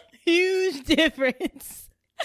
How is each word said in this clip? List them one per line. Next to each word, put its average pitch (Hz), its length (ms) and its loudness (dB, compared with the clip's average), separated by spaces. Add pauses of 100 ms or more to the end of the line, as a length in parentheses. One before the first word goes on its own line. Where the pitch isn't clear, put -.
(260)
Huge 359 600 2
difference. 277 1040 -2 (340)